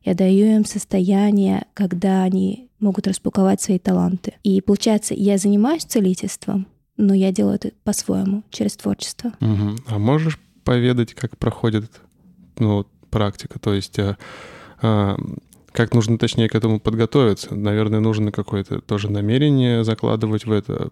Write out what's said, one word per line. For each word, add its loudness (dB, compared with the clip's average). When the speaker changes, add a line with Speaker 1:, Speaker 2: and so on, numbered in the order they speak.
Speaker 1:
я -2
даю 4
им 4
состояние, 0
когда 0
они -2
могут 0
распаковать 0
свои 0
таланты. 0
И 2
получается, 0
я 2
занимаюсь 2
целительством, -2
но 2
я 2
делаю 0
это -6
по-своему, -2
через -4
творчество. -6
Speaker 2:
Мгм. 0
А -4
можешь 0
поведать, 0
как -10
проходит, -2
ну, 2
вот, -4
практика? -4
То -2
есть, -6
а, 0
а, 2
как 0
нужно, 2
точнее, 0
к -2
этому 0
подготовиться? 0
Наверное, 0
нужно 0
какое-то -6
тоже -4
намерение 2
закладывать -2
в -2
это, -4